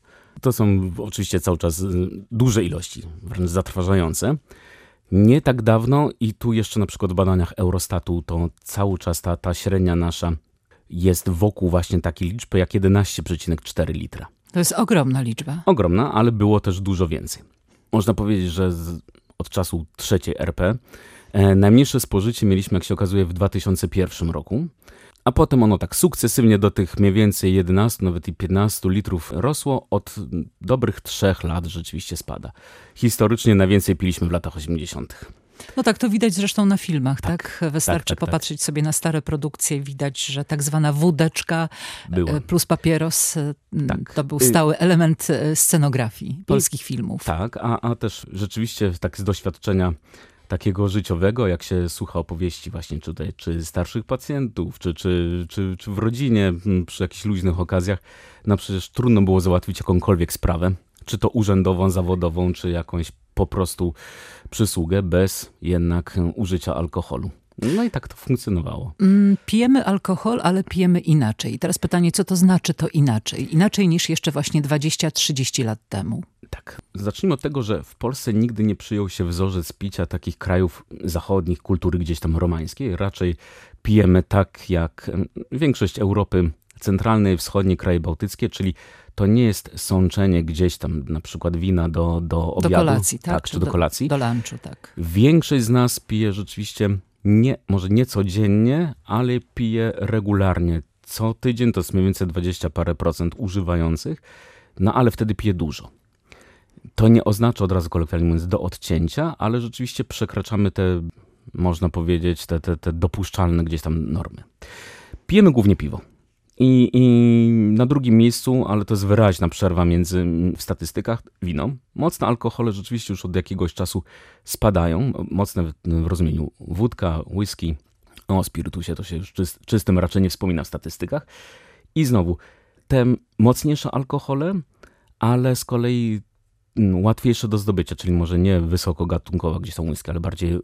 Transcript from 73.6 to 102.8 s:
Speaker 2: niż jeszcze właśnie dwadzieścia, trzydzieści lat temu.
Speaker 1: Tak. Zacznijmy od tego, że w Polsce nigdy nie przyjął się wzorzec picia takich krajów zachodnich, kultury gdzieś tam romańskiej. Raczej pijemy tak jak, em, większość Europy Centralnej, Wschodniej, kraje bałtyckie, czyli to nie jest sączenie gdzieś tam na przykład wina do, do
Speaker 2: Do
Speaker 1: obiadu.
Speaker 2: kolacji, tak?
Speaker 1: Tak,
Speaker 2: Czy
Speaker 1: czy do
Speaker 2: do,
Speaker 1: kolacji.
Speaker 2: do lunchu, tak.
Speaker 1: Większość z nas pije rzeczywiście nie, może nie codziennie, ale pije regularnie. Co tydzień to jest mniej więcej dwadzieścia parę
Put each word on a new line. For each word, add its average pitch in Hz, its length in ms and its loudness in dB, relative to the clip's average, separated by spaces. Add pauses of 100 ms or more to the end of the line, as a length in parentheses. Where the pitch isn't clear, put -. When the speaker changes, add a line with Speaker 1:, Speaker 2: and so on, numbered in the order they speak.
Speaker 2:
niż 165 200 0
jeszcze 160 220 -2
właśnie 147 320 -2
dwadzieścia, 151 480 -2
trzydzieści 135 520 -2
lat 110 160 -2 (100)
temu. 107 340 -6 (280)
Speaker 1:
Tak. - 300 -16 (140)
Zacznijmy 104 400 -2
od - 60 -6
tego, 143 220 -4
że 101 200 -2
w - 120 -20
Polsce 123 380 -4
nigdy 110 320 0
nie 104 120 2
przyjął 101 320 -4
się 90 160 -4
wzorzec 90 480 -2
picia 95 340 -6
takich - 320 -8
krajów 92 460 -2 (200)
zachodnich, 87 580 -2
kultury 90 360 0
gdzieś 82 220 -4
tam 82 160 0
romańskiej. 87 600 -2
Raczej 95 400 -2 (460)
pijemy 92 400 6
tak - 480 -2
jak, 82 440 -4
em, 92 140 -4 (240)
większość 127 460 0
Europy 98 520 2 (300)
Centralnej, 101 560 2
Wschodniej, 95 400 0
kraje 87 240 0
bałtyckie, 87 480 -4
czyli 92 260 -4 (400)
to 101 120 0
nie 113 180 6
jest - 320 -2
sączenie 92 680 2
gdzieś 82 340 0
tam 76 300 -6
na 78 120 -4
przykład 85 360 -6
wina 87 320 0
do, 85 320 0
do 85 80 -6
Speaker 2:
Do 82 260 -2
Speaker 1:
obiadu. - 200 0
Speaker 2:
kolacji, 135 440 2
tak? 175 160 -4
Speaker 1:
Tak, - 100 -2
Speaker 2:
Czy - 80 -10
Speaker 1:
czy - 80 -4
do 87 60 0
Speaker 2:
do, - 60 -2
Speaker 1:
kolacji. 90 360 0
Speaker 2:
do 143 80 0
lunchu, 120 460 -4
tak. - 340 -18
Speaker 1:
Większość 123 680 4
z 110 40 -4
nas 123 320 2
pije 107 320 -2
rzeczywiście 104 560 -4 (360)
nie, 110 320 4 (120)
może 92 200 0
nie 117 180 4
codziennie, 107 880 2 (100)
ale 123 360 0 (140)
pije 113 420 -2
regularnie. 98 840 0 (200)
Co 113 320 -6
tydzień 120 380 0
to 95 80 -2
jest - 120 -6
mniej 95 120 2
więcej 95 220 0
dwadzieścia 87 440 -4
parę 82 240 -2